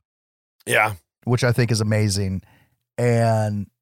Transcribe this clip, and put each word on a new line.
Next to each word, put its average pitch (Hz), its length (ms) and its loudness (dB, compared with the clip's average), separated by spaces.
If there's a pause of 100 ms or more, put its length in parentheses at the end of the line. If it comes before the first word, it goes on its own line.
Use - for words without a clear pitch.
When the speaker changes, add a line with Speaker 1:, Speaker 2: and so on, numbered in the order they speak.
(640)
Speaker 1:
Yeah. 107 280 2 (320)
Speaker 2:
Which 120 180 0
I 120 80 4
think 117 180 0
is 110 120 0
amazing. 101 640 -2 (540)
And 113 680 0 (140)